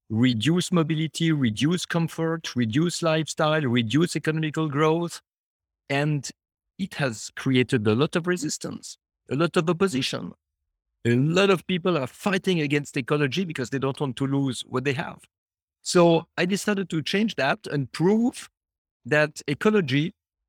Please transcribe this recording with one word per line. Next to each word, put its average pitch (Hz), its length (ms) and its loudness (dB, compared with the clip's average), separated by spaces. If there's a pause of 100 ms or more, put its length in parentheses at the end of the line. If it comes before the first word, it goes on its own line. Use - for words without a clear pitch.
reduce 123 640 2
mobility, 160 640 0
reduce 143 520 0
comfort, 165 720 -4
reduce 123 480 0
lifestyle, 156 600 0
reduce 123 520 2
economical 156 540 -2
growth. 156 520 0 (680)
And 143 400 0 (480)
it 190 160 -8
has 127 400 -4
created 127 540 2
a 107 80 4
lot 143 180 0
of 175 140 -2
resistance, - 680 -6 (300)
a 120 60 -6
lot 160 220 0
of 170 120 2
opposition. 165 640 -2 (720)
A 117 120 4
lot 165 340 4
of 185 160 0
people 180 320 0
are 131 80 -4
fighting 185 540 -2
against 143 360 -2
ecology 147 480 0
because 139 260 -6
they 135 100 -2
don't 135 180 -2
want 135 200 -4
to 139 100 0
lose 139 320 -2
what 127 240 -4
they 139 80 2
have. - 320 -8 (560)
So 170 480 4 (100)
I 170 60 0
decided 196 460 -2
to 160 120 -2
change 196 320 -2
that 135 320 -2
and 143 240 -4
prove 220 580 0 (560)
that 151 440 0
ecology 156 680 0 (340)